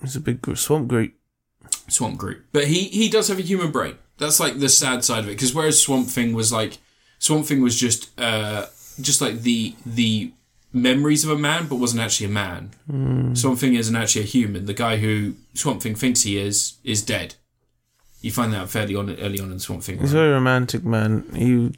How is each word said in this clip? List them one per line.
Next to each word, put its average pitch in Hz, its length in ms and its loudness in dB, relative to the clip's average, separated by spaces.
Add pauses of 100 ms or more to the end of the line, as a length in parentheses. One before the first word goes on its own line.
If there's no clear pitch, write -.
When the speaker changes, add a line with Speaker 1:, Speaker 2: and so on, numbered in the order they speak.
Speaker 1:
It's 135 140 -8
a - 40 -6
big 123 220 -4
Gro-, - 140 -6
Swamp 147 320 -2
Groot. 120 260 0 (760)
Speaker 2:
Swamp 107 300 -2
Groot. 95 340 -10
But 143 140 2
he, 175 200 2
he 202 240 0
does 214 180 2
have 190 100 -2
a 190 60 -4
human 180 260 0
brain. 107 260 -4 (220)
That's, 151 220 2
like, 143 200 0
the 139 100 2
sad 127 340 2
side 113 200 0
of 104 60 -8
it, 107 80 -10
'cause 127 160 0
whereas 156 260 2
Swamp 131 280 2
Thing 117 260 0
was, 113 180 0
like, 110 280 -2 (400)
Swamp 156 260 2
Thing 139 160 2
was 117 180 2
just, 117 300 0 (100)
uh, 107 460 -2 (340)
just, 147 220 2
like, 120 220 -2
the, 117 320 0 (100)
the 113 460 0 (420)
memories 139 500 4
of 156 60 0
a 151 80 2
man, 151 300 0
but 139 80 -4
wasn't 117 260 0
actually 107 240 -2
a 98 40 -2
man. 98 420 -4 (180)
Speaker 1:
Hmm. 127 460 0
Speaker 2:
Swamp 123 240 0
Thing 127 160 4
isn't 113 200 0
actually 110 280 0
a - 20 -2
human. 104 400 0
The 101 80 -6
guy 113 240 0
who 107 380 0 (180)
Swamp 110 300 -2
Thing 110 100 -4
thinks 120 300 2
he 101 160 0
is, 98 340 -2 (100)
is 107 200 -2
dead. 92 320 -4 (840)
You 117 100 -4
find 113 220 0
that 98 80 -4
out 104 100 -10
fairly 101 240 -2
on, 101 240 -4
early 101 200 -2
on 95 120 -6
in 92 80 -10
Swamp 92 240 -8
Thing, 95 160 -8
Speaker 1:
He's 139 140 2
a 151 40 4
Speaker 2:
right? 160 60 6
Speaker 1:
very 147 100 6
romantic 127 500 2
man. 110 400 2 (120)
He 120 420 4